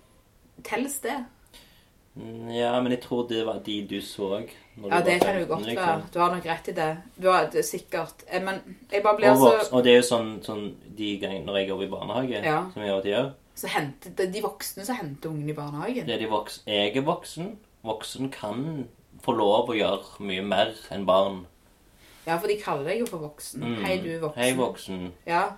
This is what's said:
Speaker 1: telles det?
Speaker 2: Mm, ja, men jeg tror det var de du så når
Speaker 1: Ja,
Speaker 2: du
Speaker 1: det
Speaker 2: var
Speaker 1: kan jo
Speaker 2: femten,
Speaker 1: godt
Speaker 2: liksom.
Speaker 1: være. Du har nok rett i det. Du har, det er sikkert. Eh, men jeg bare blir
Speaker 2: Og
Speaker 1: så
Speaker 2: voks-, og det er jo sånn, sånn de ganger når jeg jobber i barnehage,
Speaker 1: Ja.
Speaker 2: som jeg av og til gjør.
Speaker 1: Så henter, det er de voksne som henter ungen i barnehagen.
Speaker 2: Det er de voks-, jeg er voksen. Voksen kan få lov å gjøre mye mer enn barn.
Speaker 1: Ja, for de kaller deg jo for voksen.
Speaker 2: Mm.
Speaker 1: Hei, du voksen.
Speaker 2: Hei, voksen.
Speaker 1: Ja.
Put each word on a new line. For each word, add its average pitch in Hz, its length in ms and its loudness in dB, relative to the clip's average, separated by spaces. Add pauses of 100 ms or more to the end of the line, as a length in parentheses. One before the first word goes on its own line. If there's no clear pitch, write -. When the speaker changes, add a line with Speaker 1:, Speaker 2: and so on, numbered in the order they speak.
(600)
Speaker 1:
telles 262 400 -4
det? 233 140 -2 (1000)
Speaker 2:
Mm, 113 380 -10
ja, 120 280 2
men 127 120 2
jeg 123 80 0
tror 120 260 0
det 113 180 0
var 107 140 0
de 104 220 -4
du 98 200 -6
så 98 260 -6 (500)
når 101 140 -6
Speaker 1:
Ja, 175 100 4
Speaker 2:
du 170 40 2
Speaker 1:
det 175 100 4
Speaker 2:
var 185 100 6
Speaker 1:
kan 196 140 2
jo 170 60 -2
Speaker 2:
femten, - 20 -6
Speaker 1:
godt - 180 -4
Speaker 2:
liksom. 143 220 -2
Speaker 1:
være. 160 160 0 (100)
Du 175 60 0
har 175 160 4
nok 170 100 -6
rett 160 220 -4
i 196 40 -4
det. 160 200 0 (300)
Du 185 100 2
har, 165 180 4
det 165 100 0
er 147 40 4
sikkert. - 640 -6
Eh, 190 160 -2
men 190 180 -4 (300)
jeg 202 120 2
bare 208 140 6
blir 214 140 8
Speaker 2:
Og 131 60 8
Speaker 1:
så 131 120 12
Speaker 2:
voks-, 110 240 6
og 123 100 6
det 123 80 8
er 123 60 12
jo 123 120 6
sånn, 113 200 2 (140)
sånn 104 240 -6 (280)
de 104 140 -2 (100)
ganger 95 260 -4
når 98 140 -2
jeg 95 100 2
jobber 95 160 -2
i 95 40 -4
barnehage, 107 540 -4
Speaker 1:
Ja. 156 160 2 (140)
Speaker 2:
som - 100 -10
jeg 101 80 0
av 98 60 2
og 98 60 0
til 101 80 0
gjør. 131 220 0 (220)
Speaker 1:
Så - 120 -8
henter, 180 420 -6
det 185 180 -2
er 185 40 -6
de 208 100 -6
voksne - 440 -8
som 247 100 -4
henter 160 340 -8
ungen 151 200 -6
i 151 40 -4
barnehagen. 147 520 -6
Speaker 2:
Det 117 100 -2
er 107 40 -2
de 110 80 -4
voks-, 110 400 -4
jeg 104 280 2
er 135 60 2
voksen. 175 540 -4 (280)
Voksen 117 480 -6
kan 127 560 -6 (360)
få 135 100 2
lov 113 360 4
å 117 60 0
gjøre 95 440 0
mye 98 240 -4
mer 101 300 2 (180)
enn 101 140 -6
barn. 95 400 2 (800)
Speaker 1:
Ja, 165 120 0
for 208 80 -2
de 208 100 2
kaller 156 280 -4
deg 196 140 -2
jo 240 60 -2
for 185 140 -8
voksen. - 420 -12
Speaker 2:
Mm. - 240 -4
Speaker 1:
Hei, 190 160 0
du 165 180 -6
voksen. 151 220 -4
Speaker 2:
Hei, 127 120 4
voksen. 95 580 -4 (160)
Speaker 1:
Ja. 175 160 2 (140)